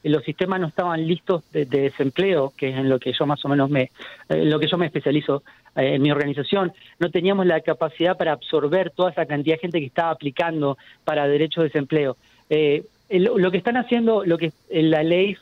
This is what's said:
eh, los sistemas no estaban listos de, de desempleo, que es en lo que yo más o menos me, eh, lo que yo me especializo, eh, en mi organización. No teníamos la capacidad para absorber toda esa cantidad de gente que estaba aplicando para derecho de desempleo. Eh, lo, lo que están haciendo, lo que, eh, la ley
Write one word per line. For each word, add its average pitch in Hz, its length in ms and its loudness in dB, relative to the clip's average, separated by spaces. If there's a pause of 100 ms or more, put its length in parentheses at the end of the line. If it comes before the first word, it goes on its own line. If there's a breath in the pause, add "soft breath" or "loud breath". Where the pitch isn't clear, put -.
eh, 156 60 0
los 147 140 2
sistemas 185 360 -2
no 170 80 -2
estaban 165 400 -2
listos 170 440 -2
de, 151 140 -2
de 139 180 0
desempleo, 139 720 0
que 135 140 -4
es 131 60 -6
en 135 140 0
lo 127 100 2
que 127 180 -4
yo 151 80 0
más 143 200 -2
o 143 40 -4
menos 139 200 2
me, 135 220 0 (380 loud breath)
eh, 156 160 0
lo 151 140 2
que 156 80 0
yo 175 100 -2
me 175 100 0
especializo, 143 540 -2 (340 loud breath)
eh, 139 200 0
en 135 60 0
mi 147 100 2
organización. 143 640 -2 (260 loud breath)
No 170 100 -2
teníamos 190 380 0
la 160 140 2
capacidad 170 560 -2
para 160 160 0
absorber 160 580 0
toda 180 200 0
esa 165 140 -2
cantidad 147 300 0
de 160 60 -12
gente 170 180 -2
que 139 80 -4
estaba 165 240 -2
aplicando 151 680 -2 (280 loud breath)
para 147 220 0
derecho 151 340 0
de 151 80 0
desempleo. 143 480 -2 (320 soft breath)
Eh, 151 340 2 (260)
lo, 190 280 2
lo 180 140 2
que 185 60 -2
están 240 180 -2
haciendo, 233 500 0
lo 170 120 2
que, 160 160 -4 (160)
eh, 160 140 2
la 156 200 4
ley 185 380 2